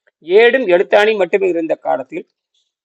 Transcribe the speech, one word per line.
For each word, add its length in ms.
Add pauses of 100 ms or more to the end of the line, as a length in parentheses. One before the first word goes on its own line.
(180)
ஏடும் 480
எழுத்தாணி 500
மட்டுமே 320
இருந்த 260
காலத்தில், 540 (560)